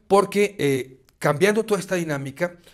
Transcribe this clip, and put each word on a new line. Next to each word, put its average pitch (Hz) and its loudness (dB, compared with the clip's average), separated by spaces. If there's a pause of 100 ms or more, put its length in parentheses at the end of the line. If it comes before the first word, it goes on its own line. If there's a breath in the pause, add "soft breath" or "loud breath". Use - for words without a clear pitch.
porque, 196 2
eh, 135 -2 (160)
cambiando 196 0
toda 208 0
esta 180 -6
dinámica, 156 -6 (160 loud breath)